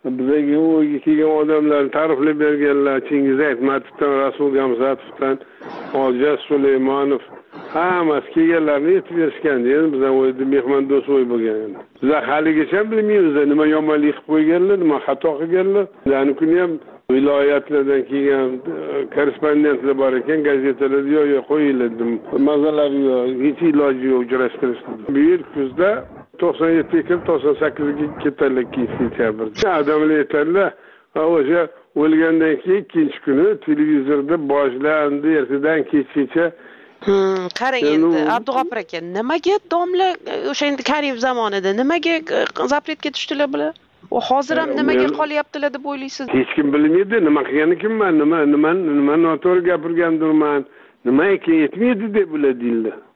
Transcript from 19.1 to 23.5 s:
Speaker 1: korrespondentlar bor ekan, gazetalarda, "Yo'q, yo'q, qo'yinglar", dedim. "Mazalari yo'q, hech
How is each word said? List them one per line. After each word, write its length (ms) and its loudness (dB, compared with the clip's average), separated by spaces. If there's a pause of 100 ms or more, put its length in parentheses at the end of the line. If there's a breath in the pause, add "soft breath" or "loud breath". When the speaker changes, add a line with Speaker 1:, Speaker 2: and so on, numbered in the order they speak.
Speaker 1:
korrespondentlar 840 0
bor 220 2
ekan, 180 -2 (100)
gazetalarda, 680 0
"Yo'q, 180 2
yo'q, 160 0
qo'yinglar", 440 2
dedim. 160 -2 (380)
"Mazalari 500 0 (100)
yo'q, 180 0 (180)
hech 160 0 (100)